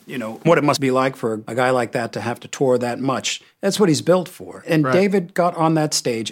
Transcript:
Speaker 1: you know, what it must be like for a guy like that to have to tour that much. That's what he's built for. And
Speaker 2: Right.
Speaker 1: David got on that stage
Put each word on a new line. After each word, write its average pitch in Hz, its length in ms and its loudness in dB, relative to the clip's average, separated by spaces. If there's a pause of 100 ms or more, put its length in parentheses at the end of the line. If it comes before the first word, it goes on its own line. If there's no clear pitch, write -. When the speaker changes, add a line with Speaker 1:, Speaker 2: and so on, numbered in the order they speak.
Speaker 1:
you 127 100 -10
know, 113 260 -10
what 160 140 6
it 143 60 2
must 143 180 2
be 135 80 0
like 131 260 0
for 110 320 -4
a 113 60 -10
guy 127 160 2
like 123 220 0
that 117 220 -4
to 110 80 -6
have 117 180 -6
to - 80 -18
tour 127 320 0
that 120 200 -4
much. 123 420 -4 (200)
That's 196 180 -2
what 202 100 4
he's 131 120 2
built 139 260 2
for. 90 400 -16
And 156 180 2
Speaker 2:
Right. 131 80 2
Speaker 1:
David 190 420 2
got 175 200 0
on 160 200 2
that 156 180 0
stage 113 380 -4